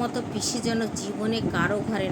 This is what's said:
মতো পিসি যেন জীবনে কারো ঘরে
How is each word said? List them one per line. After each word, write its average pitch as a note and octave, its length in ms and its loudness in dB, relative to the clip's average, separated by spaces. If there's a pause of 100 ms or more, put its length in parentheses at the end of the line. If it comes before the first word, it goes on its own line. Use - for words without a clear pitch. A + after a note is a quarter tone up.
মতো A#3+ 180 0 (120)
পিসি A3 360 -2
যেন A3+ 140 2 (200)
জীবনে G#3 380 0 (160)
কারো F#3 240 4 (100)
ঘরে G3 240 0